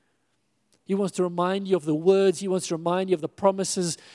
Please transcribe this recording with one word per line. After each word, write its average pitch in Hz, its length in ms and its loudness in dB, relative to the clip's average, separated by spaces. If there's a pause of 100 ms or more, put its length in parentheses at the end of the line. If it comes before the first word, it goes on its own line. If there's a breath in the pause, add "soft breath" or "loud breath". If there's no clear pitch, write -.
(880)
He 196 80 -2
wants 196 220 -2
to 180 80 0
remind 180 420 -2
you 190 100 2
of 147 80 0
the 151 120 0
words. 190 420 4
He 196 80 -6
wants 185 220 -2
to 170 80 -4
remind 180 340 -2
you 180 40 4
of 156 60 -4
the 151 80 -6
promises. 190 720 0 (160 loud breath)